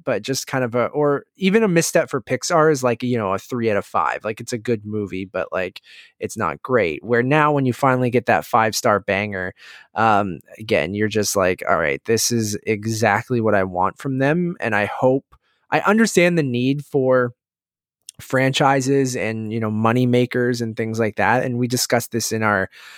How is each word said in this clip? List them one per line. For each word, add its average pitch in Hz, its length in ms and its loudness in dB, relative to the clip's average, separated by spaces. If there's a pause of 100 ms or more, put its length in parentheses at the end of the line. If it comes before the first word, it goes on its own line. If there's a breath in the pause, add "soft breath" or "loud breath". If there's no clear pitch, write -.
but 110 160 -2
just 131 260 -6
kind 131 160 -2
of 117 120 -4
a, 117 120 2
or 143 380 -2 (100)
even 196 280 2
a 214 40 4
misstep 170 420 2
for 131 120 -4
Pixar 156 500 2
is, 131 120 -2
like, 120 200 -2
you 120 140 -2
know, 98 160 -2
a 98 60 -2
three 117 300 -4
out 101 80 2
of 92 80 -2
five. 73 380 -2
Like, 107 160 -6
it's 120 140 -10
a 123 40 -2
good 107 280 -4
movie, 98 400 -6
but, - 260 -6
like, 92 300 -6 (380 loud breath)
it's 107 180 -8
not 80 240 -4
great. 104 420 0
Where 120 200 2
now 151 280 2
when 139 140 0
you 123 80 0
finally 127 360 2
get 120 180 0
that 95 180 2
five-star 110 560 2
banger, 98 520 -4 (420 loud breath)
um, 104 440 2 (200)
again, 95 340 0
you're 107 160 0
just 104 260 -2
like, 92 320 0
"All 87 100 2
right, 73 280 -2
this 113 260 0
is 110 320 -2
exactly 110 800 0
what 107 140 2
I 95 80 2
want 92 340 -2
from 135 220 -6
them." 170 400 0
And 110 160 -2
I 104 100 0
hope, 131 500 -2 (340)
I 151 120 0
understand 185 560 2
the 156 60 2
need 131 420 -2
for 127 480 0 (840)
franchises 135 960 2
and, 110 380 -4
you 117 60 -2
know, 110 100 -2
money 113 380 2
makers 123 520 2
and 113 160 -6
things 110 240 -4
like 110 180 -2
that. 110 260 2
And 123 160 -2
we 123 80 2
discussed 123 440 0
this 113 200 -4
in 110 100 -2
our, 101 260 2 (300 loud breath)